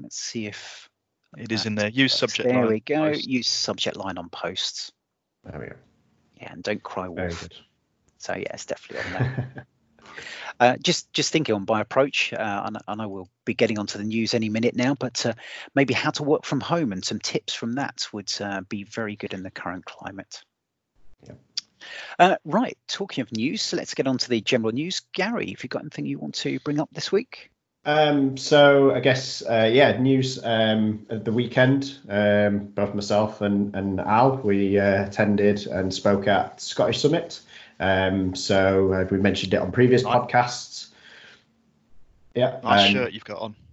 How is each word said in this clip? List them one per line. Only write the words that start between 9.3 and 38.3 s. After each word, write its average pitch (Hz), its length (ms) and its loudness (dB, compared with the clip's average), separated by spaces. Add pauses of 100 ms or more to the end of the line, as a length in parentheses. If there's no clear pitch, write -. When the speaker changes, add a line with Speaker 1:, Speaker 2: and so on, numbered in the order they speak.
Speaker 3:
<laughs> - 60 -20 (840)
Speaker 1:
Uh, 123 220 6
just, - 320 0
just - 180 -2
thinking 147 220 2
on 98 100 -4
by 107 160 0
approach, - 540 0
uh, 104 300 -4
I 104 40 -6
kn-, 107 180 -10
I 104 80 -6
know 107 140 -8
we'll 95 220 -12 (160)
be 113 80 -2
getting 110 240 2
onto 104 180 -6
the 101 80 -6
news 110 300 -2
any 110 160 0
minute 110 260 0
now, 127 180 0
but, - 300 -6
uh, 117 80 0 (420)
maybe 135 200 4
how - 160 -2
to 147 120 -6
work 147 220 0
from 139 160 -2
home 151 320 -2
and 92 100 -6
some 110 160 -4
tips - 360 -6
from 120 220 -6
that - 360 -6
would, 104 180 -10 (120)
uh, 98 260 -6
be 101 160 -8
very 104 320 -8
good - 160 -10
in 95 100 -10
the 92 80 -10
current - 360 -10
climate. - 560 -16 (840)
Speaker 3:
Yeah. - 80 -18 (840)
Speaker 1:
Uh, 180 260 6
right, 190 320 -2 (120)
talking 196 340 -6
of 113 100 -8
news, 117 300 -2
so - 160 -4
let's - 160 -8
get 135 120 -2
on 131 120 0
to - 100 -6
the 117 140 0
general 113 300 0
news. 156 280 -4 (140)
Gary, 214 380 -4
have - 100 -14
you 127 80 -10
got - 100 -6
anything 147 240 -10
you 139 140 -6
want 147 160 -10
to 135 260 -4
bring 147 180 -2
up - 140 -4
this 147 180 -8
week? - 400 -4 (360)
Speaker 3:
Um, 147 500 4
so 139 580 8
I 127 60 0
guess, 127 400 2
uh, 113 320 4
yeah, 127 260 6
news, 131 460 2
um, 110 640 2
at 110 160 -6
the 113 80 -2
weekend, 127 640 2 (140)
um, 104 640 4
both 101 200 -2
myself 104 460 0
and, 101 340 0
and 98 260 -2
Al, 131 360 4
we, 101 420 2
uh, 196 280 2
attended 104 600 2
and 92 260 -4
spoke 101 320 2
at - 340 0
Scottish - 400 -2
Summit. 160 400 0 (420)
Um, 95 520 2